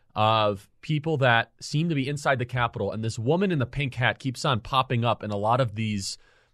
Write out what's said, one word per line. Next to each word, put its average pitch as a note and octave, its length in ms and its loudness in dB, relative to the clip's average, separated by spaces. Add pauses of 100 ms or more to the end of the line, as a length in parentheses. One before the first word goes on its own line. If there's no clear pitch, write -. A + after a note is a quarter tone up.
(160)
of G#2+ 520 2 (140)
people D3+ 360 -2
that A#2+ 340 4 (100)
seem D#3+ 280 -2
to D#3+ 60 0
be C3+ 140 -2
inside C#3+ 300 0
the B2 60 -4
Capitol, A#2+ 460 -2
and A2 120 -6
this A2 160 -4
woman E3+ 320 2
in E3 80 0
the A#2 80 0
pink C#3 260 -4
hat A#2+ 240 0
keeps - 260 -6
on C3+ 180 0
popping B2+ 440 0
up A2+ 180 0
in G#2 60 -4
a G#2 80 -4
lot A2 240 2
of G#2+ 140 -2
these G#2+ 420 -4 (360)